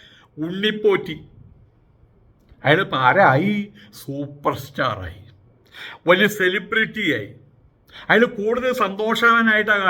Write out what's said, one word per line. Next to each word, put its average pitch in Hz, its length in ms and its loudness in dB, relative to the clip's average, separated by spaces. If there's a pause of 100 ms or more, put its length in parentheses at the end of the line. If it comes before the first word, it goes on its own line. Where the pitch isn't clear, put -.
(460)
ഉണ്ണിപ്പോറ്റി 196 720 -2 (1500)
അയാൾ 151 200 4
ഇപ്പം 135 240 -4
ആരായി? 170 460 2 (460)
സൂപ്പർ 139 640 -8
സ്റ്റാറായി, 95 580 -8 (840)
വലിയ 190 200 6 (100)
സെലിബ്രിറ്റിയായി. 185 920 -2 (760)
അയാൾ 214 160 6 (160)
കൂടുതൽ 247 320 -2 (120)
സന്തോഷവാനായിട്ടാണ് 220 1040 2